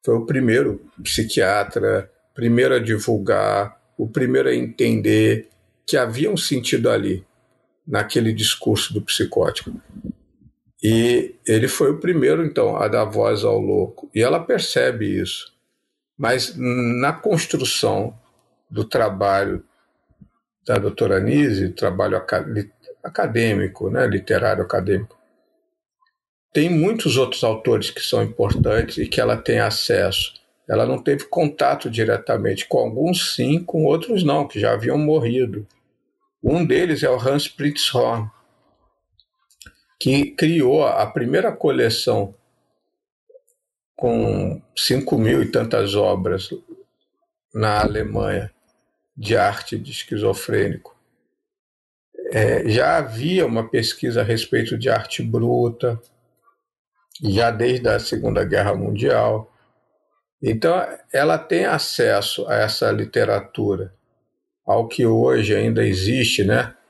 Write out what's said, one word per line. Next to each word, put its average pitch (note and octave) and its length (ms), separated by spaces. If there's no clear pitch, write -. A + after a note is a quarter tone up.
Foi A#2 120
o A#2 100
primeiro B2+ 560
psiquiatra, G2+ 1080
primeiro B2 400
a B2 60
divulgar, G#2 1000
o A2+ 140
primeiro C3 400
a B2 60
entender A2 920
que - 100
havia B2+ 340
um G3 80
sentido B2 520
ali, G2+ 360
naquele A2 460
discurso - 600
do G#2 80
psicótico. - 720
E A2+ 520
ele A2+ 200
foi C3+ 240
o - 80
primeiro, D#3+ 460
então, A2 300
a G#2+ 120
dar A2 180
voz G#2+ 380
ao G#2+ 140
louco. G2 560
E A2 80
ela D3 180
percebe A#2+ 800
isso. - 320
Mas B2 400
na B2 560
construção A#2+ 1040
do G#2+ 140
trabalho G2 800
da A2+ 140
doutora G2+ 400
Anise, G#2+ 520
trabalho F#2+ 480
aca-, - 220
li-, G#2+ 320
acadêmico, A2 840
né, B2+ 160
literário G2 580
acadêmico, G2 540
tem D#3 160
muitos E3 480
outros B2 260
autores A2 460
que - 120
são A2+ 200
importantes A2 760
e G#2 100
que - 120
ela A#2 180
tem A2+ 220
acesso. G2+ 720
Ela A2 180
não B2+ 160
teve C#3+ 240
contato C#3+ 640
diretamente A2 800
com B2+ 120
alguns, C3 560
sim, D3 280
com D#3 220
outros E3+ 380
não, D3 240
que - 120
já A2 140
haviam A#2+ 240
morrido. B2 720
Um D#3 220
deles D#3 360
é C#3 80
o B2+ 100
Hans C#3 280
Pritshorn, A#2+ 840
que C#3+ 320
criou D#3 540
a G#2 200
primeira D3+ 460
coleção A#2 840
com G#2+ 640
cinco - 420
mil B2 240
e A#2 80
tantas A2+ 460
obras F#2+ 540
na G#2+ 280
Alemanha G#2+ 720
de A2 200
arte G#2+ 400
de A2 140
esquizofrênico. G#2 1040
É, A2+ 380
já C#3 280
havia D3 480
uma A2+ 240
pesquisa A#2 500
a G#2+ 40
respeito A2+ 540
de A#2+ 120
arte A2+ 340
bruta, A#2 760
já A2+ 260
desde A#2+ 380
a A2 100
Segunda A2 460
Guerra G2+ 320
Mundial. A2 760
Então, D3+ 420
ela D#3 240
tem E3 280
acesso A2+ 800
a A2+ 80
essa A2 360
literatura, G#2+ 1040
ao A2+ 220
que - 180
hoje A2+ 500
ainda A2 300
existe, G#2 580
né? A2 320